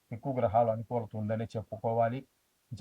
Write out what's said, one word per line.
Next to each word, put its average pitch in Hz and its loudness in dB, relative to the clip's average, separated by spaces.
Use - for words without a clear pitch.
ఎక్కువ 123 -6
గ్రహాల 117 4
అనుకూలత 113 -4
ఉందనే 110 -2
చెప్పుకోవాలి. 117 -2